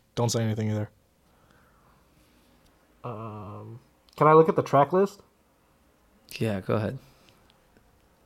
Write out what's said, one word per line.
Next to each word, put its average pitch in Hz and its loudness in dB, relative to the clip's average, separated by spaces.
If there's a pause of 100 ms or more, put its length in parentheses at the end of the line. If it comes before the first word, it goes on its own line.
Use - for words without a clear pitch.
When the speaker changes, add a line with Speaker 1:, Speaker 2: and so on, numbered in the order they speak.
(160)
Speaker 1:
Don't 120 0
say 113 -2
anything 110 -2
either. 107 -4 (2250)
Um, 107 -14 (380)
can 151 4
I 156 8
look 160 8
at 170 0
the 139 0
track 139 2
list? 190 0 (1160)
Speaker 2:
Yeah, 107 -4
go 113 -4
ahead. 107 -4 (1300)